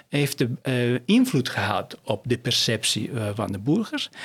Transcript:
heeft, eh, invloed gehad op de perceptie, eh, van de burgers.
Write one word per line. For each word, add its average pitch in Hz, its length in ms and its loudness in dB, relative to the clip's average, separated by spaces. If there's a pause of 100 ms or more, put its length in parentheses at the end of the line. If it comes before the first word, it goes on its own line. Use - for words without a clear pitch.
heeft, 143 360 0 (160)
eh, 131 120 -2 (320)
invloed 226 440 4
gehad 101 540 -2
op 104 240 -2
de 120 100 2
perceptie, - 760 0
eh, 110 240 -2
van 101 160 -2
de 98 80 -4
burgers. 208 500 0 (160)